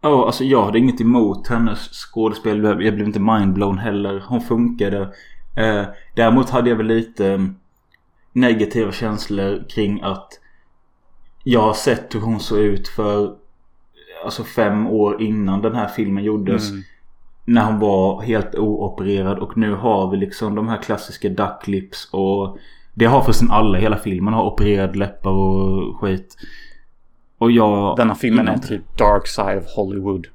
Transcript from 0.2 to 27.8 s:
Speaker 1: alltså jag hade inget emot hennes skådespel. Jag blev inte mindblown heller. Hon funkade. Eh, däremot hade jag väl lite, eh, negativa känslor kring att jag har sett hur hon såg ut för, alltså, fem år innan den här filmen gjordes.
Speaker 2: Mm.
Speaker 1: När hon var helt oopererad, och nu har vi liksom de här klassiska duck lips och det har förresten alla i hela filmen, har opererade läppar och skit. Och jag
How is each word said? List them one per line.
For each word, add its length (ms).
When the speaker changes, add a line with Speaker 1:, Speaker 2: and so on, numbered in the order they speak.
Speaker 1:
alltså 180
jag 220
hade 140
inget 220
emot 460
hennes 320
skådespel. 840
Jag 140
blev 220
inte 200
mindblown 580
heller. 500
Hon 140
funkade. 600
Eh, 300
däremot 340
hade 200
jag 80
väl 100
lite, 440
eh, 80
negativa 580
känslor 760
kring 320
att 260
jag 180
har 120
sett 420
hur 40
hon 200
såg 200
ut 280
för, 480
alltså, 180
fem 440
år 340
innan 400
den 140
här 120
filmen 360
gjordes. 480
Speaker 2:
Mm. 120
Speaker 1:
När 200
hon 140
var 420
helt 340
oopererad, 840
och 180
nu 180
har 360
vi 60
liksom 380
de 120
här 140
klassiska 480
duck 380
lips 440
och 460
det 120
har 160
förresten 300
alla 260
i 40
hela 160
filmen, 360
har 100
opererade 560
läppar 320
och 680
skit. 380
Och 140
jag 460